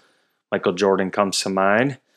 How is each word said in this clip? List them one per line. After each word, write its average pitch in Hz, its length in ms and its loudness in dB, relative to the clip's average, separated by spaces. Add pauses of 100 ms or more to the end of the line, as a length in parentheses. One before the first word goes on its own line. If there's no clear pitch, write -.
(500)
Michael 101 220 -2
Jordan 95 380 0
comes 98 300 -2
to - 80 -6
mind. 101 500 0 (180)